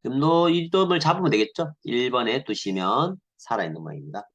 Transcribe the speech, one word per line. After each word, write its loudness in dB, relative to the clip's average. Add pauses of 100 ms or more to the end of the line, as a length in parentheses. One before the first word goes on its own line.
지금도 2
이 0
점을 2
잡으면 2
되겠죠. 0 (100)
일 -2
번에 0
두시면 -2 (220)
살아있는 -4
모양입니다. -12 (100)